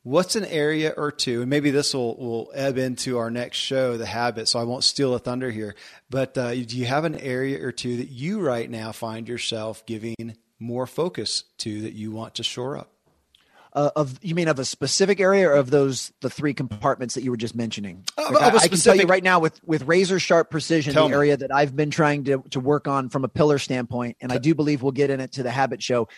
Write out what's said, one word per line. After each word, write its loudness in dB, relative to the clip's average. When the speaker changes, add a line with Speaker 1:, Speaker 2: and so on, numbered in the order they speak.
Speaker 1:
what's 0
an -2
area -2
or -4
two, -2
and -4
maybe 2
this 0
will, -4
will -6
ebb -2
into -4
our -2
next -6
show, -2
The -6
Habit, -4
so 0
I -2
won't -4
steal 2
a -2
thunder -4
here, -8
but, -4
uh, -2
do -6
you -2
have 0
an -2
area -4
or -4
two -6
that -8
you -6
right -2
now -10
find -10
yourself -8
giving -10
more -6
focus -4
to -6
that -8
you -10
want -12
to -8
shore -8
up? -14
Speaker 2:
Uh, 2
of, -2
you -4
mean 2
of 2
a -4
specific 0
area 6
or 4
of 4
those, 2
the -4
three -2
compartments -2
that -6
you -2
were -2
just -6
mentioning? -6
Speaker 1:
Of, -2
Speaker 2:
Like, 6
Speaker 1:
of 8
a 6
Speaker 2:
I, 8
I 4
can 2
tell 8
you 6
Speaker 1:
specific 4
Speaker 2:
right 4
now 6
with, 2
with 0
razor 4
sharp 4
precision, 0
Speaker 1:
Tell 6
Speaker 2:
the 4
Speaker 1:
me. 2
Speaker 2:
area 4
that -4
I've 2
been 0
trying 2
to, 0
to -4
work 0
on -2
from -2
a -2
pillar 4
standpoint, -4
and -4
I 0
Speaker 1:
Tell -2
Speaker 2:
do 4
believe 0
we'll 0
get 0
in -2
it -8
to -6
the -4
Habit -2
Show, 0